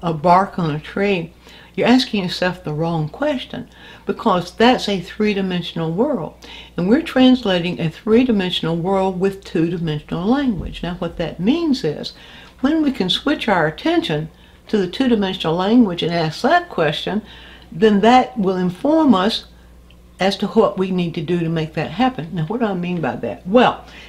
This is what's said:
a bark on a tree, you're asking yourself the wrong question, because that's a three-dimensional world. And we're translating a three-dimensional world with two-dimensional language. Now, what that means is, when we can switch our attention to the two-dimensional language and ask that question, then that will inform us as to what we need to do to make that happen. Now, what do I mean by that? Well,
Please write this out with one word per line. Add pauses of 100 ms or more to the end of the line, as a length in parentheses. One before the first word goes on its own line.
a
bark
on
a
tree, (420)
you're
asking
yourself
the
wrong
question, (360)
because
that's
a
three-dimensional
world. (420)
And
we're
translating
a
three-dimensional
world
with
two-dimensional
language.
Now,
what
that
means
is, (480)
when
we
can
switch
our
attention (400)
to
the
two-dimensional
language
and
ask
that
question, (500)
then
that
will
inform
us (760)
as
to
what
we
need
to
do
to
make
that
happen.
Now,
what
do
I
mean
by
that?
Well, (260)